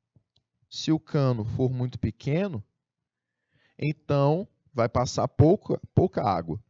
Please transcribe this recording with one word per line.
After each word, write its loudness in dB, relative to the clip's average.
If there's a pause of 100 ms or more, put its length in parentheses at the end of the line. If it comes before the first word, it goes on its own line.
(680)
se -4
o 2
cano 0
for -2
muito -6
pequeno, -4 (1120)
então 0 (240)
vai 0
passar -2
pouca, 2 (140)
pouca 0
água. -2